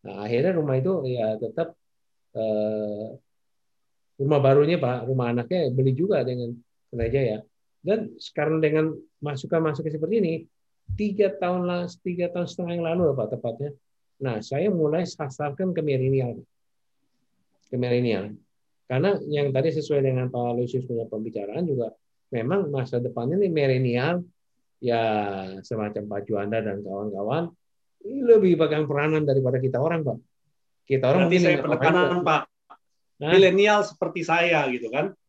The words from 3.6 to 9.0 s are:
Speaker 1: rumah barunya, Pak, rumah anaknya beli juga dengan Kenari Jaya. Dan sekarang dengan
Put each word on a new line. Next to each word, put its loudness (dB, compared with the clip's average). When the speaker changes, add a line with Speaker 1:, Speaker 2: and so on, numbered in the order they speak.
Speaker 1:
rumah 2
barunya, 6
Pak, -2
rumah 0
anaknya 0
beli 2
juga 0
dengan -4
Kenari -2
Jaya. 0
Dan -2
sekarang -2
dengan 2